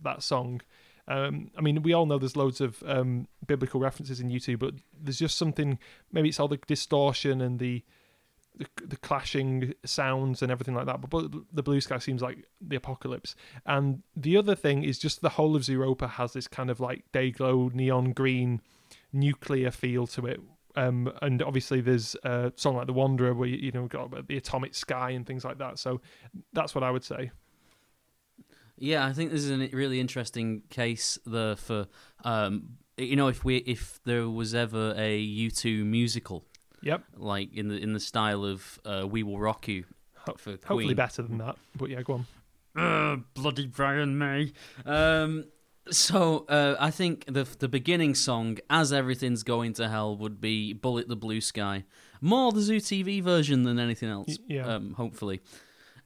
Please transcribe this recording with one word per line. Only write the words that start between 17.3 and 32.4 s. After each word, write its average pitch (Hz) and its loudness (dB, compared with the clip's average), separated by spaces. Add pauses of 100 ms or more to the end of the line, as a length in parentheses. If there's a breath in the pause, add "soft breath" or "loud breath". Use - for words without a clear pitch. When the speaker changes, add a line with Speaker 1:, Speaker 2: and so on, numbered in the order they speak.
Speaker 1:
glow, 127 4
neon 127 4
green, 123 2 (540 soft breath)
nuclear 139 2
feel 123 0
to 120 -6
it. 123 -6 (360)
Um, 127 2 (120)
and 131 2
obviously 131 0
there's 120 2
a 123 0
song 139 2
like 123 -4
The 131 0
Wanderer 127 4
where, 123 0
you 131 -2
know, 123 -4
got 131 -8
the 139 -4
atomic 131 -4
sky 127 -2
and 127 -6
things 127 -8
like 131 -8
that. 131 -8
So 127 -2 (500 loud breath)
that's 160 -2
what 135 0
I 127 2
would 127 -2
say. 127 -8 (1500 soft breath)
Speaker 2:
Yeah, 143 0
I 135 0
think 160 -2
this 147 0
is 143 0
a 135 0
really 131 0
interesting 113 -4
case 117 -2
there 113 -2
for, 104 -4 (380 loud breath)
um, 107 -2 (200)